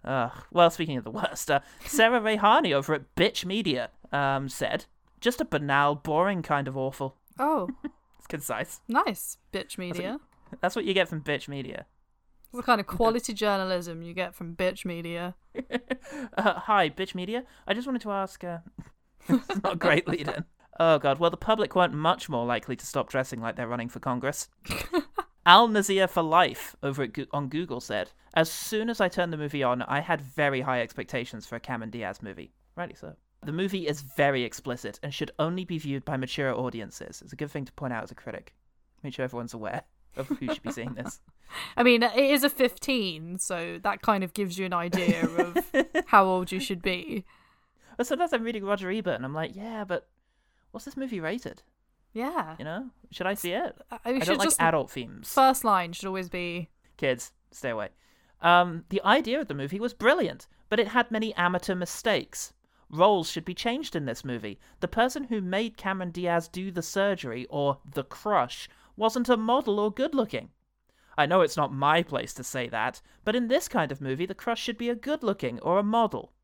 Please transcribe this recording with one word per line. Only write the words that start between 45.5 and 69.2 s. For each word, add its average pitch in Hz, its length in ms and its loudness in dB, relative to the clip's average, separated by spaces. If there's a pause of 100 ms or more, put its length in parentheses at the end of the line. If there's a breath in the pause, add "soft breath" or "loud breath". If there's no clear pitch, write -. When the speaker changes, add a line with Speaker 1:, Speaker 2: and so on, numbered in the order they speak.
Speaker 1:
<laughs> - 200 -2
Speaker 2:
how 196 200 8
old 185 260 0
you 185 80 -2
should 180 220 -4
be. 180 420 -2 (720 soft breath)
Speaker 1:
But 247 100 0
sometimes 311 280 0
I'm 226 100 0
reading 220 200 -4
Roger 196 260 -2
Ebert 185 260 -2
and 120 80 -6
I'm 135 100 -8
like, 160 220 -6
"Yeah, 214 280 -10
but 190 240 -4 (640)
what's 240 120 -14
this 285 120 -12
movie 254 240 -6
rated?" 175 420 -6 (520)
Speaker 2:
Yeah. 240 440 -4
Speaker 1:
You 131 60 -12
know? 190 240 -8 (220)
Should - 160 -6
I 196 80 0
see 175 180 -4
it? 294 240 -4 (160)
Speaker 2:
I, 233 120 -12
I 240 80 -2
mean, 269 100 2
Speaker 1:
I - 20 0
Speaker 2:
should 175 80 0
Speaker 1:
don't 285 60 2
like 202 100 2
Speaker 2:
just - 140 2
Speaker 1:
adult 160 280 4
themes. - 420 -10
Speaker 2:
first 262 300 6
line 185 300 2
should 196 140 -10
always 185 240 -6
be 175 400 -6 (260)
Speaker 1:
Kids, 127 360 0 (200)
stay - 160 -8
away. 107 220 -4 (500)
Um, 175 480 6
the 190 160 -2
idea 240 360 4
of 285 80 -4
the 147 60 -6
movie 143 240 -6
was 240 140 -4
brilliant, 254 540 2 (240)
but 214 100 2
it 208 80 2
had 240 220 2
many 220 260 -2
amateur 175 380 0
mistakes. - 800 -2 (360)
Roles 175 400 4
should 160 140 -6
be 180 100 -6
changed 254 400 -4
in 147 120 -2
this 117 180 -6
movie. 107 340 -6 (220 soft breath)
The - 80 -2
person 254 360 0
who 220 180 -4
made 202 340 -4
Cameron 190 340 -4
Diaz 170 380 0
do 190 220 -8
the 175 120 -6
surgery, 170 680 -2
or 143 340 0
the - 200 -6
crush, - 640 0 (280 soft breath)
wasn't 226 320 2